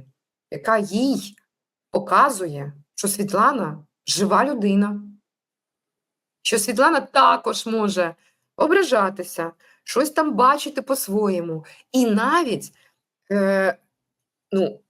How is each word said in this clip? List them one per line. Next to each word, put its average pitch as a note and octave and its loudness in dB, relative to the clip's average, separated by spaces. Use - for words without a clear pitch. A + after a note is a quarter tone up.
яка A3 0
їй G#3 -2
показує, F3+ 0
що - -4
Світлана G3 -2
жива G3 2
людина, G#3 0
що - -2
Світлана C4+ 2
також - 2
може G3 -2
ображатися, G3+ 0
щось D4+ 0
там D4+ 0
бачити C4+ 2
по-своєму. F#3+ -4
І B3+ 2
навіть, A#3+ 0
е, G3 2
ну, F#3+ -2